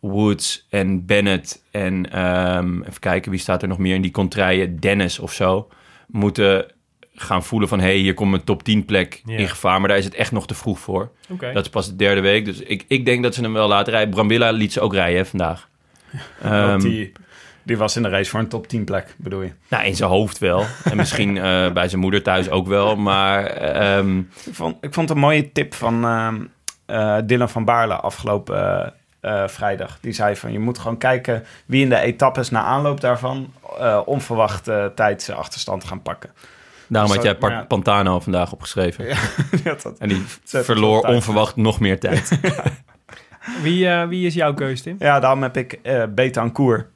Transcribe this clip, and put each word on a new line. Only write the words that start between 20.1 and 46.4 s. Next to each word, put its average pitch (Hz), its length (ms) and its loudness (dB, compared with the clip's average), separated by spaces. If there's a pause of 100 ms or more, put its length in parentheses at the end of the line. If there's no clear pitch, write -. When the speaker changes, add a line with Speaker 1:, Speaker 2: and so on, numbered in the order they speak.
Speaker 1:
hoofd 101 280 0
wel. 92 260 2 (200)
En 117 120 0
misschien, 101 420 0
Speaker 3:
<laughs> 90 40 -4
Speaker 1:
eh, 92 300 2
bij 87 160 2
zijn 92 120 -2
moeder 95 220 2
thuis 92 280 0
ook 92 160 0
wel, 101 300 2
maar, 98 500 2
ehm, 98 720 2
Speaker 3:
Ik - 360 -10
vond, - 260 -6
ik 143 140 -10
vond 160 160 -2
een 151 80 0
mooie 147 340 2
tip 143 220 -2
van, 117 300 -2
ehm, 113 320 -2 (500)
eh, 107 380 0
Dylan 120 240 2
van 113 160 -4
Baarle 113 300 2
afgelopen, - 640 -4
eh, - 280 -2 (340)
eh, 101 280 -2
vrijdag. 101 520 -6
Die 117 120 -8
zei 104 240 0
van, 113 160 -10
"Je 107 60 -6
moet 117 200 -2
gewoon 117 200 -6
kijken 127 460 0 (220)
wie 135 160 2
in 135 60 2
de 120 100 4
etappes 120 520 0
na 110 120 0
aanloop 139 380 -2
daarvan, 127 520 -4 (260)
eh, 107 260 2
onverwacht, 113 640 -2
eh, 104 180 0
tijd 104 360 0
zijn - 160 -8
achterstand - 460 -8
gaan 92 180 -10
pakken." - 280 -12 (580)
Speaker 1:
Daarom 107 240 4
Speaker 3:
Dus 98 40 4
Speaker 1:
had - 0 -
Speaker 3:
dat, 98 80 0
Speaker 1:
jij 101 100 4
Par-, 104 160 2
Speaker 3:
maar 113 100 -4
ja. - 60 -12
Speaker 1:
Pantano 98 540 2
vandaag 90 320 -2
opgeschreven. - 540 -4
Speaker 3:
Ja, 135 100 -4 (260)
<laughs> 151 220 -2
ja, 156 180 -2
dat - 160 -12
Speaker 1:
En 110 100 -4
die 95 160 0 (200)
Speaker 3:
zet 131 200 -2
Speaker 1:
verloor 107 300 4
Speaker 3:
het - 40 6
op 110 60 4
tijd. 123 100 4
Speaker 1:
onverwacht 107 420 2
nog 110 240 2
meer 95 200 2
tijd. - 300 0 (100)
Speaker 3:
<laughs> - 1200 -8
Speaker 2:
Wie, 180 260 2
eh, 175 200 0
wie 180 180 -2
is 160 80 -2
jouw 151 200 2
keus, 135 280 -4
Tim? 170 160 -10
Speaker 3:
Ja, 143 220 4
daarom 135 220 4
heb 127 140 -2
ik, 127 260 -6
eh, 123 200 0 (120)
Betancourt. 117 800 2